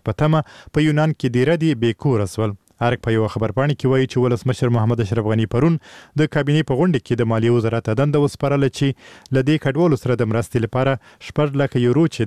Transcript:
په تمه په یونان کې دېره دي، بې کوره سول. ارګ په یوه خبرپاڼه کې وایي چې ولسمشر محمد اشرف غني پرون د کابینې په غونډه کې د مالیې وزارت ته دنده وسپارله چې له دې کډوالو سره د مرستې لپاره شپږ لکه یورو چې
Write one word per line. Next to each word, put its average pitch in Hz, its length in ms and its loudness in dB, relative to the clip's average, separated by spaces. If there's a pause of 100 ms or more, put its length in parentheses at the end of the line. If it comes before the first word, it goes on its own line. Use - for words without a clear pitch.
په 110 140 -4
تمه 156 240 2
په - 400 -4
یونان 156 320 2
کې 131 180 -4
دېره 147 280 2
دي، 160 60 2 (120)
بې 117 100 2 (120)
کوره 113 280 0
سول. 107 240 -2 (320)
ارګ 120 180 0
په 113 100 0
یوه 110 180 0
خبرپاڼه 113 460 -2
کې 131 100 0
وایي 131 220 2
چې 123 120 0
ولسمشر 123 540 0
محمد 113 260 0
اشرف 107 280 -2
غني 110 200 0
پرون 156 240 2 (440)
د 151 160 2
کابینې 147 340 0
په 127 100 0
غونډه 165 260 2
کې 117 140 -2
د 113 120 0
مالیې 117 260 2
وزارت 113 320 -2
ته 110 100 0
دنده 147 240 2
وسپارله 139 540 0
چې 143 100 0 (480)
له 131 140 2
دې 156 60 4 (100)
کډوالو 147 380 2
سره 123 180 0
د 110 100 0
مرستې 113 340 -2
لپاره 131 320 0 (300)
شپږ 143 360 -2
لکه 127 220 -2
یورو 139 220 2
چې - 200 -4